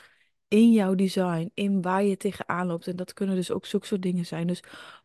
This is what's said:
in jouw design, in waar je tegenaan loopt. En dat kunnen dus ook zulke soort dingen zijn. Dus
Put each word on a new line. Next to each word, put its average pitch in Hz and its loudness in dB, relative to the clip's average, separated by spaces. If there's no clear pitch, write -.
in 226 8
jouw 190 4
design, 185 0
in 196 0
waar 185 0
je 196 2
tegenaan 185 -4
loopt. 170 -4
En 180 -6
dat 180 -10
kunnen 196 -2
dus 180 -2
ook - -6
zulke - -4
soort 190 -4
dingen 180 -2
zijn. 170 -6
Dus 175 -4